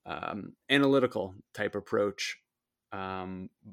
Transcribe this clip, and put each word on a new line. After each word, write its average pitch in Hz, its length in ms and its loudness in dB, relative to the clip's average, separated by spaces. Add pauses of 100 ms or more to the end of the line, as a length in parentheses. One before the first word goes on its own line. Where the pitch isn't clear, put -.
um, - 500 -8 (140)
analytical 131 680 4 (180)
type 104 220 -2
approach, 104 600 -2 (540)
um, 95 580 -8 (240)